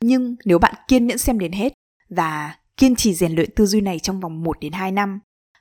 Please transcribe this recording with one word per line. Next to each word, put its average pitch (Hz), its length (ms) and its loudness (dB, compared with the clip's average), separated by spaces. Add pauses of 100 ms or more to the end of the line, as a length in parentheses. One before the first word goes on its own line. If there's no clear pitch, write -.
nhưng 247 340 0 (100)
nếu 175 140 4
bạn - 140 4 (140)
kiên 247 200 4
nhẫn 262 100 -2
xem 254 220 -2
đến 170 120 -4
hết 202 220 -4 (360)
và 156 460 -4 (220)
kiên 262 180 6
trì 208 180 0
rèn 165 220 0
luyện 165 200 0
tư 214 100 4
duy 208 160 2
này 185 180 -4
trong 190 200 -6
vòng 165 240 -8
một 165 160 -4
đến 147 140 -10
hai 190 180 -6
năm, 196 280 -2 (420)